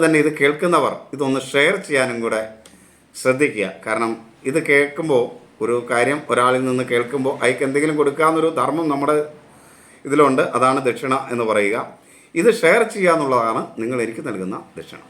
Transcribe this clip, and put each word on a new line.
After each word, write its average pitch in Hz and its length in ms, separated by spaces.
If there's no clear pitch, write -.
തന്നെ 160 180
ഇത് 151 160
കേൾക്കുന്നവർ 151 540
ഇതൊന്ന് 135 260
ഷെയർ 147 240
ചെയ്യാനും 131 380
കൂടെ 110 180
ശ്രദ്ധിക്കുക. 127 460
കാരണം 113 260
ഇത് 151 80
കേൾക്കുമ്പോൾ, 143 560
ഒരു 117 100
കാര്യം 127 300
ഒരാളിൽ 127 380
നിന്ന് 127 240
കേൾക്കുമ്പോൾ 131 500
അയാൾക്ക് 131 260
എന്തെങ്കിലും 151 320
കൊടുക്കാമെന്നൊരു 156 500
ധർമ്മം 151 320
നമ്മുടെ 143 240
ഇതിലുണ്ട്, 143 340
അതാണ് 131 220
ദക്ഷിണ 131 260
എന്ന് 120 180
പറയുക. 104 260
ഇത് 220 100
ഷെയർ 190 220
ചെയ്യുക 185 200
എന്നുള്ളതാണ് 127 460
നിങ്ങൾ 123 260
എനിക്ക് 113 220
നൽകുന്ന 98 280
ദക്ഷിണ. - 320